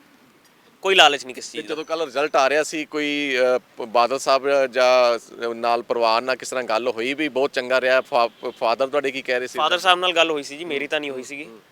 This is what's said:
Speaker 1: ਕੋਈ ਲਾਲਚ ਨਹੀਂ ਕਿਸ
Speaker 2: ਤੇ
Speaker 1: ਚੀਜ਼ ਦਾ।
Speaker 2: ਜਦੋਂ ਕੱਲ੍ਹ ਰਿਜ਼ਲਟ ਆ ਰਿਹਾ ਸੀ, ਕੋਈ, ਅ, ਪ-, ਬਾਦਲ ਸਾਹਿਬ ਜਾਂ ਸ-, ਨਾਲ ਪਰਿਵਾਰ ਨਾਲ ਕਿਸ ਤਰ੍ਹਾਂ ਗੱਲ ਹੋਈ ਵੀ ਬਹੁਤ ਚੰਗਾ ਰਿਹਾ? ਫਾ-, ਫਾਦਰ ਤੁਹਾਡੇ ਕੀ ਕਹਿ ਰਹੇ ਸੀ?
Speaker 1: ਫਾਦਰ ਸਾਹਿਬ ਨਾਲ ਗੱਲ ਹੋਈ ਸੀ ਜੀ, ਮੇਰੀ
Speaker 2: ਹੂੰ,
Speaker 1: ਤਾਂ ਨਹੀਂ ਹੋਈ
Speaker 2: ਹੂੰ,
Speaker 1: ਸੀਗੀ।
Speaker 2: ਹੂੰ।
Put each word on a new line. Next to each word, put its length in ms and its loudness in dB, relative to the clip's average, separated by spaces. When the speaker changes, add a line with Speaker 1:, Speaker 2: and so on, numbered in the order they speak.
Speaker 1:
ਕੋਈ 120 2
ਲਾਲਚ 300 6
ਨਹੀਂ 100 -14
ਕਿਸ 140 -14
Speaker 2:
ਤੇ 100 -12
Speaker 1:
ਚੀਜ਼ 100 -12
ਦਾ। 60 -4
Speaker 2:
ਜਦੋਂ 100 -8
ਕੱਲ੍ਹ 200 -4
ਰਿਜ਼ਲਟ 320 -2
ਆ 120 4
ਰਿਹਾ 140 2
ਸੀ, 220 -6
ਕੋਈ, 540 -4
ਅ, 200 2
ਪ-, 240 -10
ਬਾਦਲ 360 0
ਸਾਹਿਬ 480 2
ਜਾਂ 520 4
ਸ-, 360 -8
ਨਾਲ 280 0
ਪਰਿਵਾਰ 400 2
ਨਾਲ 140 -2
ਕਿਸ 140 -12
ਤਰ੍ਹਾਂ 140 -4
ਗੱਲ 240 -2
ਹੋਈ 260 -4
ਵੀ 140 -4
ਬਹੁਤ 240 0
ਚੰਗਾ 280 0
ਰਿਹਾ? 200 4
ਫਾ-, 500 -2
ਫਾਦਰ 360 -2
ਤੁਹਾਡੇ 240 -2
ਕੀ 120 -8
ਕਹਿ 160 -2
ਰਹੇ 80 -4
ਸੀ? 120 -12
Speaker 1:
ਫਾਦਰ 200 0
ਸਾਹਿਬ 200 4
ਨਾਲ 140 -2
ਗੱਲ 180 2
ਹੋਈ 120 -2
ਸੀ 140 -12
ਜੀ, 80 -14
ਮੇਰੀ 200 -6
Speaker 2:
ਹੂੰ, 40 -10
Speaker 1:
ਤਾਂ 120 -2
ਨਹੀਂ 100 -8
ਹੋਈ 100 -10
Speaker 2:
ਹੂੰ, 40 -12
Speaker 1:
ਸੀਗੀ। 200 -14
Speaker 2:
ਹੂੰ। 160 -20